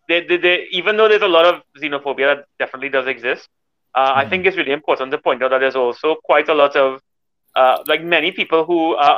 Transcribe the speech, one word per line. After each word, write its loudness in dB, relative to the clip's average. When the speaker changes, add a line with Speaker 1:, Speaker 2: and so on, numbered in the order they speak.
Speaker 1:
they, 0
they, 0
they, 0
even -2
though 4
there's 2
a 0
lot 4
of 0
xenophobia -4
that -14
definitely -8
does -2
exist, -6
uh, -2
I 0
Speaker 2:
Mm-hmm. -6
Speaker 1:
think -2
it's 0
really -2
important -4
to -2
point -2
out 0
that 2
there's -2
also -2
quite 2
a 0
lot 2
of, 0
uh, 4
like, 0
many 0
people 0
who 0
are, 4